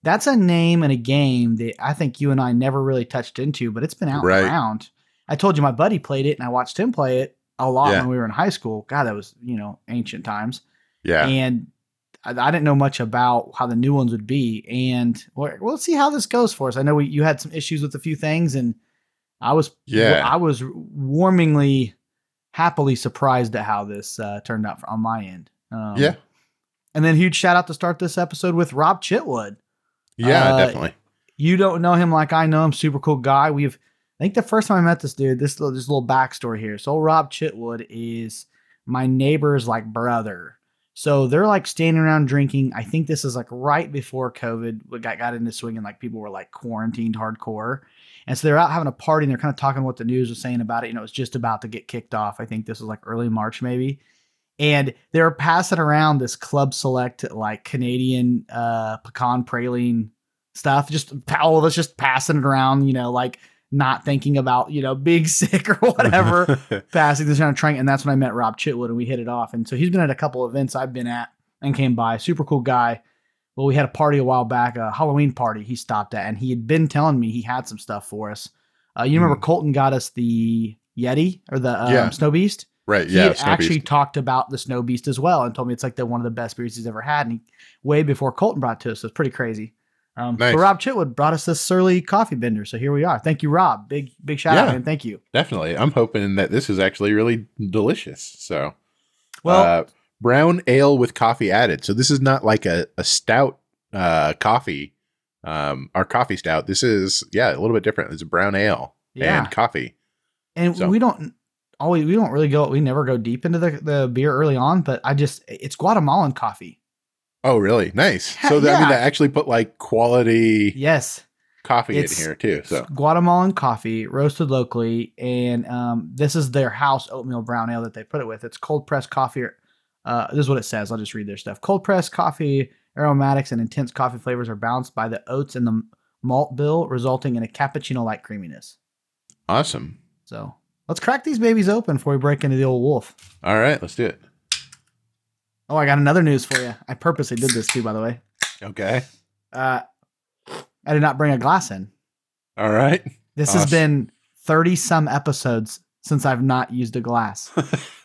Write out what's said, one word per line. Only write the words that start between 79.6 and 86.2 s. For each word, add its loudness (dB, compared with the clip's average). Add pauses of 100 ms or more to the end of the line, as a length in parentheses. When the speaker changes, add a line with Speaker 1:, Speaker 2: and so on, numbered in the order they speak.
Speaker 1:
got 2
us -4
the -2 (220)
Yeti 0 (100)
or -2
the, -2
um, 2
Speaker 2:
Yeah. 4
Speaker 1:
Snow 0
Beast? 0 (200)
Speaker 2:
Right, 2
Speaker 1:
He 2
Speaker 2:
yeah, 8
Speaker 1:
had 2
Speaker 2:
Snow 2
Speaker 1:
actually 2
Speaker 2:
Beast. -4
Speaker 1:
talked 2
about -2
the -8
Snow -6
Beast -4
as -4
well 2
and -4
told -6
me -4
it's, -8
like, -6
the, -4
one -4